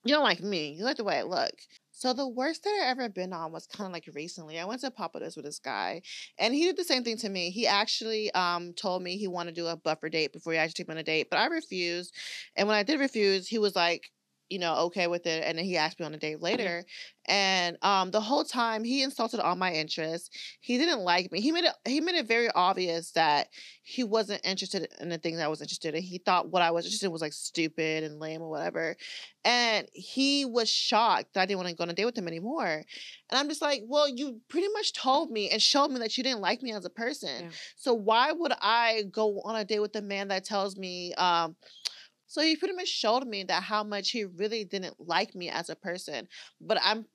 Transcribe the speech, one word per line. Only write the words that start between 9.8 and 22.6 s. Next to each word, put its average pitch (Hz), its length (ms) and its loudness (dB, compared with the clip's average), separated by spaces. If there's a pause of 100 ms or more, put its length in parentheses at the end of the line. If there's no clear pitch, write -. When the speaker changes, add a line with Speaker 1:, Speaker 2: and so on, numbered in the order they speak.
Speaker 1:
date 160 240 0
before 165 220 -4
he 165 40 4
actually 160 260 0
took - 40 -10
me 160 60 -8
on 160 40 -6
a 160 40 -6
date, 156 280 0
but 175 80 2
I 220 100 6
refused. 180 680 -4 (420)
And 202 120 4
when 214 100 4
I 208 60 2
did 269 160 2
refuse, 196 480 2
he 226 100 -2
was 202 180 2
like, 170 340 2 (380)
you 190 100 -6
know, 170 160 0 (120)
okay 175 200 0
with 175 220 -2
it. 160 160 0
And 165 140 -2
then 170 60 -4
he 185 120 -2
asked 156 240 0
me 160 60 -4
on 151 80 -8
a 151 40 -12
date 156 220 -6
Speaker 2:
Yeah. 170 40 -6
Speaker 1:
later. 180 400 -2 (420)
And, 190 580 2
um, 190 260 4
the 214 100 4
whole 269 220 2
time 233 400 0
he 254 220 0
insulted 240 340 -2
all 175 160 2
my 185 180 0
interests. 160 560 -4 (320)
He 247 160 0
didn't 294 260 2
like 180 280 2
me. 175 100 -2
He 285 120 2
made 349 140 2
it, - 80 2 (120)
he 277 140 2
made 349 160 0
it 254 100 0
very 233 240 4
obvious 180 600 2